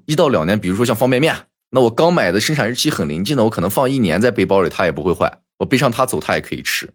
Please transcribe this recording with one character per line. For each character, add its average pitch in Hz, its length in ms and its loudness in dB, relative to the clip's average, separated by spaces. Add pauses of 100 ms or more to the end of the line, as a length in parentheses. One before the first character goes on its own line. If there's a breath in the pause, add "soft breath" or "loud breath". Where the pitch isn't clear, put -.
一 156 80 -4
到 156 140 4
两 87 180 2
年， 104 120 2
比 90 100 -4
如 92 80 0
说 120 100 0
像 127 80 0
方 127 160 0
便 127 100 2
面， 156 140 2 (360)
那 131 100 2
我 117 100 4
刚 156 220 2
买 120 180 2
的 98 100 0
生 156 140 -2
产 117 160 0
日 127 60 -6
期 - 120 -2
很 85 200 -2
临 80 160 -4
近 139 120 -2
的， 117 60 2
我 110 80 4
可 - 100 -4
能 101 80 0
放 131 220 0
一 139 80 -2
年 92 220 2
在 120 100 2
背 101 160 0
包 95 160 4
里， 80 60 0
它 95 160 -2
也 82 80 0
不 71 100 -6
会 85 100 0
坏， - 280 -2 (180)
我 95 60 -4
背 131 120 0
上 127 140 0
它 127 160 0
走， 87 140 -4
它 92 160 -2
也 78 40 -2
可 - 140 -10
以 64 80 -10
吃。 - 320 -6